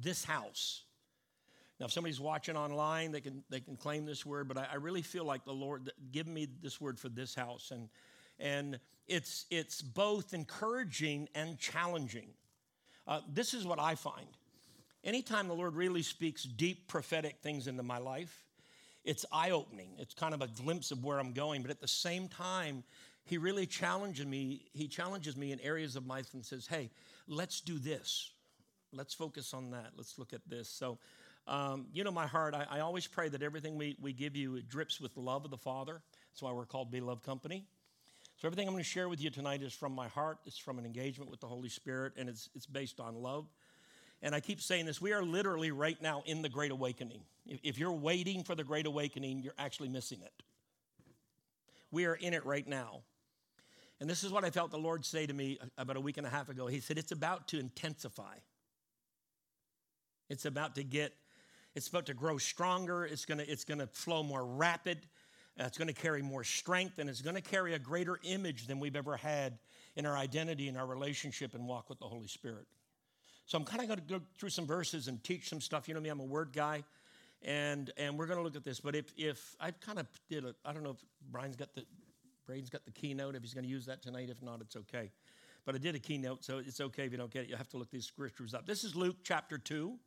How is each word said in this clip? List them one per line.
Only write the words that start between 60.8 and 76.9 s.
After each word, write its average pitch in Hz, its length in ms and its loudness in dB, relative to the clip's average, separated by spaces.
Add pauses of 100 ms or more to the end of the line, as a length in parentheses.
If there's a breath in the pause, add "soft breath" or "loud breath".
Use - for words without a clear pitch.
get, 139 300 2 (640 loud breath)
it's 143 120 -2
about 175 200 0
to 143 80 -2
grow 143 240 2
stronger. 175 640 4
It's 151 200 -4
gonna, 151 220 0
it's 147 160 -2
gonna 147 220 0
flow 160 380 2
more 135 200 0
rapid. 160 640 4 (540 loud breath)
Uh, 131 60 2
it's 123 120 -2
gonna 160 160 2
carry 151 300 2
more 135 200 -2
strength, 180 540 4
and 143 140 0
it's 123 100 -4
gonna 170 200 0
carry 180 340 4
a 151 40 2
greater 170 440 2
image 170 420 0
than 135 140 0
we've 143 160 0
ever 147 220 0
had 143 420 2 (360 loud breath)
in 147 120 2
our 143 100 4
identity 143 500 2
and 127 120 -2
our 131 80 2
relationship 135 680 -2
and 120 140 -4
walk 123 200 -2
with - 120 -10
the 135 80 -8
Holy 110 200 -8
Spirit." 113 380 -8 (800 soft breath)
So - 100 0
I'm 160 100 2
kinda 226 200 0
gonna 214 160 0
go 175 200 -2 (180)
through 202 100 -2
some 170 160 0
verses 156 440 0
and 117 140 -4
teach - 240 -2
some 156 140 -2
stuff. 147 260 0
You 156 60 -4
know 160 60 0
me, 156 100 0
I'm 143 120 -2
a 135 40 -4
word 139 280 0
guy, 151 300 4 (600 loud breath)